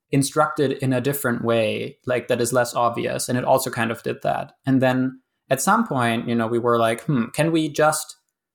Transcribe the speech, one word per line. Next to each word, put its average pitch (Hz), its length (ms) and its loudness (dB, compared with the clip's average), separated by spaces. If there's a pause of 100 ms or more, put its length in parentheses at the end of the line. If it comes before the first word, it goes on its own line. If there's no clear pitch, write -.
(120)
instruct 147 460 0
it 139 200 0
in 131 140 0
a 123 80 0
different 120 440 -2
way, 113 600 0
like, 123 220 -2
that 123 140 0
is 120 120 -2
less 123 220 0
obvious?" 120 540 -2
And 123 100 0
it 127 60 -4
also 131 260 2
kind 117 220 -4
of - 100 -10
did 120 200 -6
that. - 320 -4 (120)
And 131 160 4
then 127 380 0 (280)
at 135 120 0
some 220 260 2
point, 120 420 -2
you 120 60 0
know, 113 140 0
we 117 100 0
were 117 200 2
like, 117 240 2
"Hmm, 123 240 0
can 160 260 -2
we 160 160 2
just 151 480 0 (380)